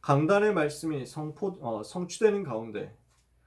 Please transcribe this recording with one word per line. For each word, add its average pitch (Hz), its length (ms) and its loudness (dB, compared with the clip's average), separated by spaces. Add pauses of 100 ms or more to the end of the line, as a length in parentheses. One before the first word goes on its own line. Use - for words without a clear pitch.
강단의 196 540 4
말씀이 151 500 -2
성포-, 156 560 -6
어, 113 220 -4
성취되는 196 600 2
가운데 113 540 -6 (500)